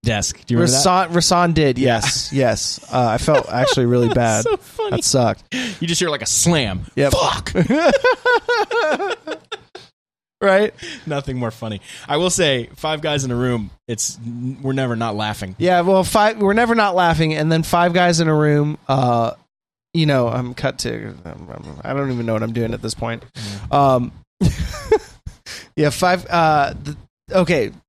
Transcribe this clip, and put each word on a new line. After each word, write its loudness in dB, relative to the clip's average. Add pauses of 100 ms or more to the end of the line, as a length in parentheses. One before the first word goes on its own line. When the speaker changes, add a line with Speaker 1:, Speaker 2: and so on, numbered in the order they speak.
Speaker 1:
desk. -2
Do 0
you 4
remember 4 (120)
that? 2
Speaker 2:
Rasan, -6 (360)
Rasan 2
did, 2
yes, 0
Speaker 1:
Yeah. 2
Speaker 2:
yes. -4 (140)
Uh, 2
I 0
felt 2
actually 2
Speaker 1:
<laughs> 2
Speaker 2:
really 4
bad. 2
Speaker 1:
So 0
funny. -6
Speaker 2:
That -2
sucked. 0 (100)
Speaker 1:
You -6
just -2
hear, 0
like, -4
a -6
slam. 0 (100)
Speaker 2:
Yep. 2
Speaker 1:
Fuck. -2
Speaker 2:
<laughs> 0 (1040)
Right? 4 (320)
Speaker 1:
Nothing -6
more -4
funny. -10 (260)
I 0
will 2
say, 0 (100)
five -4
guys -2
in -4
a -2
room, -2 (180)
it's, -6 (460)
we're -2
never -2
not -4
laughing. -6
Speaker 2:
Yeah, 4
well, 2
five, 2
we're 2
never 2
not 2
laughing, 2
and 0
then 2
five 2
guys 2
in 2
a 4
room, 2
uh, 0 (600)
you 2
know, 2
I'm -6
cut -4
to, -8 (680)
I -6
don't -4
even -4
know 0
what -2
I'm -6
doing -2
at -8
this -8
point. -8 (480)
Speaker 1:
Yeah. 4
Speaker 2:
Um, 0 (280)
<laughs> -2
yeah, 2
five, 0
uh, 2 (120)
th-, -10 (340)
okay. 2 (180)